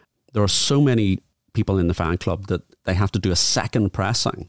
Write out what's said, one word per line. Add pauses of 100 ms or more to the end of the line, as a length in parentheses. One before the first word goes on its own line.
(320)
There
are
so
many (320)
people
in
the
fan
club
that (220)
they
have
to
do
a
second
pressing